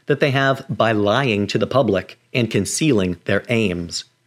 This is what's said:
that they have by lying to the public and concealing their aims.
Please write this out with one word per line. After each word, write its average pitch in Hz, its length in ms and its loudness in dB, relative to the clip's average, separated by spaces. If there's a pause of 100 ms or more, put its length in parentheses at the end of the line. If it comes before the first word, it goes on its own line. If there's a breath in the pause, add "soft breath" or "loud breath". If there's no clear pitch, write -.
that 143 140 0
they 151 120 2
have 135 360 0
by 113 240 0
lying 104 560 2
to - 100 -2
the - 80 0
public 104 520 0 (160)
and 117 160 0
concealing 101 720 0
their 101 240 -2
aims. 90 560 -2 (220)